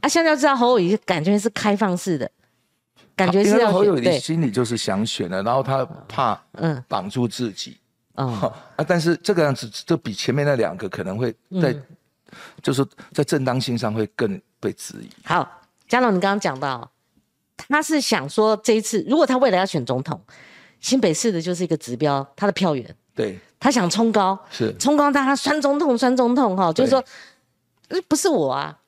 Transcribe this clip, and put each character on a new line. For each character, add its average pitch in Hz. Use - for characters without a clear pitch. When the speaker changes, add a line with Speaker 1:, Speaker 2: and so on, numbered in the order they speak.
Speaker 1:
啊， 269
相 330
较 311
之 269
下， 277
侯 240
友 -
宜 185
感 160
觉 196
是 214
开 208
放 196
式 180
的， 123
感 185
觉 196
是 208
要 208
选， 226
Speaker 2:
好， 190
因 208
为 -
侯 170
友 -
宜 143
Speaker 1:
对。 170
Speaker 2:
心 160
里 139
就 120
是 117
想 104
选 101
了， 95
然 113
后 135
他 135
怕 117
Speaker 1:
嗯。 147
Speaker 2:
绑 101
住 120
自 110
己。 -
Speaker 1:
哦。 120
Speaker 2:
啊， 151
但 180
是 165
这 -
个 170
样 143
子， 120
就 165
比 -
前 -
面 143
那 147
两 101
个 98
可 92
能 95
会 120
在， 139
Speaker 1:
嗯。 143
Speaker 2:
就 147
是 131
在 147
正 139
当 127
性 120
上 110
会 110
更 101
被 95
质 -
疑。 -
Speaker 1:
好， 165
嘉 240
龙， 233
你 185
刚 196
刚 202
讲 143
到， 131
他 294
是 311
想 165
说 214
这 233
一 214
次， 214
如 254
果 311
他 254
未 254
来 185
要 190
选 143
总 127
统， 156
新 -
北 208
市 220
的 170
就 180
是 175
一 180
个 160
指 123
标， 139
他 -
的 202
票 180
源。 123
Speaker 2:
对。 98
Speaker 1:
他 262
想 220
冲 226
高。 190
Speaker 2:
是。 110
Speaker 1:
冲 294
高， 285
但 277
他 269
酸 294
中 277
痛， 285
酸 254
中 247
痛 240
哈， 180
就 240
是 262
说， 262
Speaker 2:
对。 -
Speaker 1:
呃， 370
不 302
是 349
我 165
啊 143